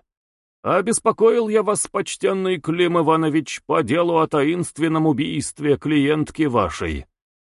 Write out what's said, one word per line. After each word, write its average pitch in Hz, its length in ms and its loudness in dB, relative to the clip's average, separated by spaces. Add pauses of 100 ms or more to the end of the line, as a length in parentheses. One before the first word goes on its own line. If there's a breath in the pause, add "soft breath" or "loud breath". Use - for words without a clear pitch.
(640)
«обеспокоил 214 840 2
я 214 120 2
вас, 202 260 -2
почтенный 190 680 -2
Клим 170 400 0
Иванович, 160 680 0
по 165 180 0
делу 165 360 0
о 160 80 2
таинственном 160 800 0
убийстве 151 680 -2
клиентки 151 680 0
вашей». 92 600 -2 (420)